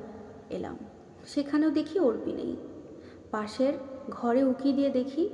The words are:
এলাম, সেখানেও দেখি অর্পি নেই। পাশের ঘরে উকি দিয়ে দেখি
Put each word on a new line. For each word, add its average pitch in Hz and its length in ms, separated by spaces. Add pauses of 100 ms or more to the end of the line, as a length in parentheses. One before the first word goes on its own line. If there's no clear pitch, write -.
(500)
এলাম, - 260 (500)
সেখানেও 294 440
দেখি 302 300
অর্পি - 320
নেই। - 200 (760)
পাশের 233 440 (360)
ঘরে 240 340
উকি 262 280
দিয়ে 277 180
দেখি 254 420